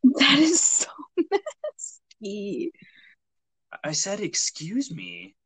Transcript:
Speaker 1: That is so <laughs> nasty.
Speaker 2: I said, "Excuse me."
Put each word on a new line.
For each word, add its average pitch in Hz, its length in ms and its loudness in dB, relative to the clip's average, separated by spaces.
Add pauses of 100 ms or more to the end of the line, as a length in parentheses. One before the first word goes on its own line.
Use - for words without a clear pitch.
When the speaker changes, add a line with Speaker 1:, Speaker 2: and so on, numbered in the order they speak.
Speaker 1:
That 277 360 6
is 320 220 6
so - 260 0 (280)
<laughs> - 160 0 (880)
nasty. 202 500 -6 (1120)
Speaker 2:
I 151 80 -6
said, 196 280 -4
"Excuse 208 720 -6
me." 92 440 -16 (100)